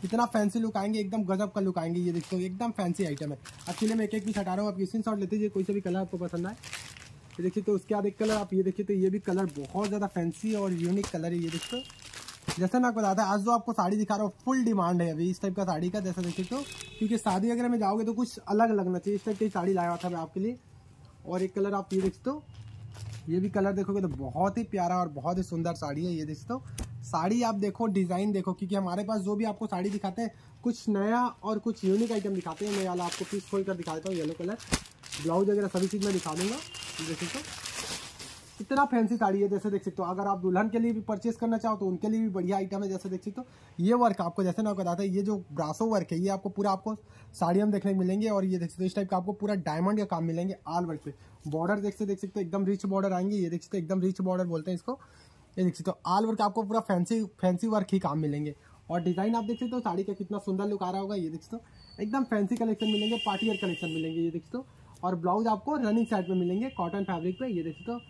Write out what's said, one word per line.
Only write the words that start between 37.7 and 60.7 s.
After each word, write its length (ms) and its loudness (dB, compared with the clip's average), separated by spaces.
इतना 220 4
fancy 300 4
साड़ी 240 2
है, 80 4
जैसे 220 0
देख 140 0
सकते 180 -4
हो। 80 -2
अगर 160 -2
आप 140 2
दुल्हन 280 4
के 100 0
लिए 140 4
भी 100 -2
purchase 340 -2
करना 220 2
चाहो 180 0
तो 100 -2
उनके 220 0
लिए 120 2
भी 100 2
बढ़िया 260 0
item 260 -2
है। 60 -2
जैसे 200 -4
देख 160 -6
सकते 160 -6
हो, 60 -10
ये 180 6
work 240 4
आपको, 240 0
जैसे 180 0
मैं 80 2
आपको 120 -2
बताया 140 0
था, 80 -2
ये 180 2
जो 140 2
brasso 340 0
work 260 2
है, 60 0
ये 120 2
आपको 200 -2
पूरा 220 2
आपको 220 -2
साड़ी 260 4
में 100 4
देखने 220 2
को 60 2
मिलेंगे। 320 2
और 140 2
ये 140 2
देख 120 -2
सकते 120 -4
हो, 40 2
इस 80 0
type 160 0
का 60 2
आपको 180 0
पूरा 200 -2
diamond 340 2
का 80 2
काम 180 -2
मिलेंगे 320 -2
all 160 0
work 180 -6
पे। 100 -8
Border 320 0
देख 160 -2
से, 100 -2
देख 140 -2
सकते 200 -4
हो, 60 -2
एकदम 200 0
rich 200 0
border 260 2
आएंगे। 240 0
ये 140 2
देख 120 -4
सकते 160 -4
हो, 40 -2
एकदम 200 0
rich 200 2
border 240 2
बोलते 240 -2
हैं 60 0
इसको। 220 -6
ये 80 2
देख 120 2
सकते 140 -2
हो, 80 -4
all 200 4
work 140 0
आपको 220 2
पूरा 180 2
fancy, 400 2
fancy 280 4
work 240 2
ही 80 6
काम 200 0
मिलेंगे। 340 0
और 120 0
design 320 2
आप 100 0
देख 140 -2
सकते 160 -2
हो, 80 0
साड़ी 220 0
का 100 -4
कितना 260 -6
सुंदर 260 -2
look 160 -2